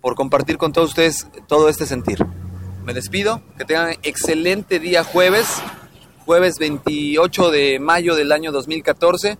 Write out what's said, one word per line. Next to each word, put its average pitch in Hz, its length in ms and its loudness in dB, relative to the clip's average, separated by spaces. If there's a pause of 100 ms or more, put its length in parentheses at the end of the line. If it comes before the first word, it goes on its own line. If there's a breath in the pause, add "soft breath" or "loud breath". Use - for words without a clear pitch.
por 123 140 -2
compartir 139 420 0
con 156 160 -2
todos 165 180 2
ustedes 165 360 0 (220)
todo 151 200 6
este 151 180 0
sentir. 127 380 -4 (600)
Me 120 100 -8
despido, 202 480 -4 (160)
que 135 60 -8
tengan 165 380 0
excelente 170 760 -2
día 170 240 0
jueves, 185 600 2 (640)
jueves 170 320 4
veintiocho 151 920 0
de 143 300 2
mayo 170 340 2
del 147 160 0
año 156 220 0
dos 135 160 -4
mil 160 140 -6
catorce 180 580 0